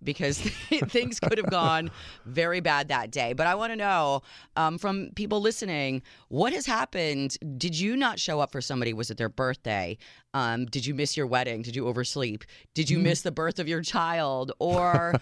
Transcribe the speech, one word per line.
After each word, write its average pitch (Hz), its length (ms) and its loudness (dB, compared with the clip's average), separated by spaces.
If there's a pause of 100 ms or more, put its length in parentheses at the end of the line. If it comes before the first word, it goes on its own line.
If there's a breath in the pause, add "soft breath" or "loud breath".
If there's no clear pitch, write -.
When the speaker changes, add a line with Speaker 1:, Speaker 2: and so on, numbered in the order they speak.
Speaker 1:
because 143 360 -2
<laughs> - 500 -2
things 240 320 0
could - 160 2
have 214 140 0
gone 165 400 2 (340 loud breath)
very 165 360 0
bad 147 280 2
that 120 220 0
day. 123 240 0
But 151 120 2
I 180 80 4
wanna 226 220 -2
know, 165 460 2 (340 loud breath)
um, 160 220 2
from 196 360 -2
people 208 280 0
listening, 151 580 0 (280 loud breath)
what 208 260 2
has 277 100 -4
happened? 165 720 -2 (220)
Did 165 200 -2
you 202 200 2
not 247 200 2
show 156 220 0
up 139 100 0
for 131 120 -6
somebody? 120 320 -2
Was 110 160 -4
it 107 80 -6
their 113 100 0
birthday? 107 720 -2 (340 loud breath)
Um, 120 320 0
did 120 220 -4
you 143 80 -2
miss 139 240 -2
your 143 80 0
wedding? 123 340 0
Did 117 160 -8
you 127 100 -2
oversleep? 120 580 -2 (280 loud breath)
Did 151 160 0
you 175 100 4
Speaker 2:
Mm. 180 40 4
Speaker 1:
miss 185 180 4
the 175 120 -2
birth 160 260 -2
of 165 100 -4
your 165 140 0
child 156 760 0
or 175 640 4